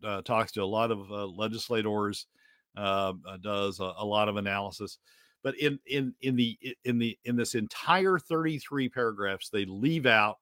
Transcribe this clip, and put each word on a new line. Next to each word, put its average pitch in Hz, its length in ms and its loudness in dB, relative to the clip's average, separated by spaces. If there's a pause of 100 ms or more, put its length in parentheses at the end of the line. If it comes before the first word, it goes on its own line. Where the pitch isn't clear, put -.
uh, 101 180 -4
talks 110 300 0
to 104 100 -2
a - 20 2
lot 110 280 2
of, 101 180 -6
uh, 104 160 -6
legislators, 107 1000 -2 (480)
uh, 98 360 0 (160)
uh, 95 100 -12
does 101 420 -2
a, 92 180 -4
a 104 60 -6
lot 104 240 2
of 104 80 -2
analysis. 101 640 -4 (440)
But 135 160 -4
in, 139 280 0
in, 135 340 -2
in 131 160 0
the, 117 200 2 (280)
in 123 140 2
the, 117 260 0
in 120 100 0
this 120 220 0
entire 180 600 2
thirty-three 151 760 -2
paragraphs, 101 580 -2
they 101 160 0
leave 127 420 0
out 107 360 6